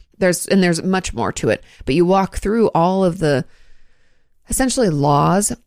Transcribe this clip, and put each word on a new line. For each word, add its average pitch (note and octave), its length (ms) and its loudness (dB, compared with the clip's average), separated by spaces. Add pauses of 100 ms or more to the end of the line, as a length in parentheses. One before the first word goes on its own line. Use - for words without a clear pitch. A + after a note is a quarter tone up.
(180)
there's, F3+ 280 0
and F#3+ 160 2
there's F3 200 0
much F#3 320 -4
more G#2 180 -4
to - 160 -4
it, - 160 -2 (220)
but C3 80 -2
you E3+ 100 4
walk F#3+ 320 0
through G#3+ 380 0
all F#3 320 2
of F3 140 -2
the D3 260 0 (1040)
essentially B3+ 400 0
laws D3+ 600 2 (160)